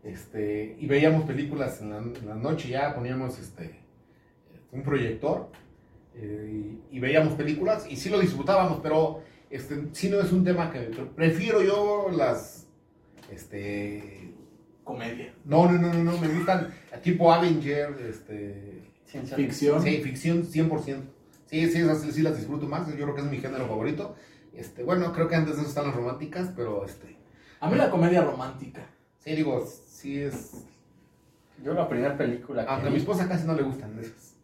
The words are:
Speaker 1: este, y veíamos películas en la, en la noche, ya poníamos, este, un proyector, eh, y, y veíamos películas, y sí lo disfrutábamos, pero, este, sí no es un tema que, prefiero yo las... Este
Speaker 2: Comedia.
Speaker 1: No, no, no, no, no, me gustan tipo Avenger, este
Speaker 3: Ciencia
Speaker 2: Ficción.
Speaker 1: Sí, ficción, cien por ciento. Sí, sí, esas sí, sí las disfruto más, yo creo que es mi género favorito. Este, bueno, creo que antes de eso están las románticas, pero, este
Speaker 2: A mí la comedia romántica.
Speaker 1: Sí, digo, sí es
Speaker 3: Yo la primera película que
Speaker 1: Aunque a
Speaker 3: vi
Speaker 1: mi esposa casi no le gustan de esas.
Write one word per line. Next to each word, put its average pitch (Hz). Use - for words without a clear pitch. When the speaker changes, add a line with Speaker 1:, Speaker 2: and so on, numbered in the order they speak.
Speaker 1:
este, 104
y 147
veíamos 151
películas 139
en 107
la, 104
en 120
la 107
noche, 131
ya 139
poníamos, 127
este, -
un 131
proyector, 135
eh, 107
y, 135
y 123
veíamos 156
películas, 151
y 131
sí 185
lo 202
disfrutábamos, 170
pero, 156
este, 143
sí 190
no 202
es 170
un 180
tema 165
que, 131
prefiero 185
yo 208
las... 123
Este 101
Speaker 2:
Comedia. 120
Speaker 1:
No, 165
no, 175
no, 170
no, 170
no, 165
me 160
gustan 175
tipo 170
Avenger, 147
este 101
Speaker 3:
Ciencia -
Speaker 2:
Ficción. 143
Speaker 1:
Sí, 147
ficción, 165
cien 160
por 151
ciento. 135
Sí, 165
sí, 165
esas 156
sí, 151
sí 156
las 156
disfruto 139
más, 170
yo 151
creo 143
que 139
es 143
mi 131
género 131
favorito. 131
Este, -
bueno, 175
creo 165
que 170
antes 151
de 147
eso 151
están 143
las 131
románticas, 151
pero, 104
este -
Speaker 2:
A 160
mí 185
la -
comedia 170
romántica. -
Speaker 1:
Sí, 156
digo, 147
sí 139
es -
Speaker 3:
Yo 151
la 170
primera 123
película 120
que 131
Speaker 1:
Aunque 135
a 143
Speaker 3:
vi 139
Speaker 1:
mi -
esposa 185
casi 160
no 160
le 139
gustan 127
de 117
esas. -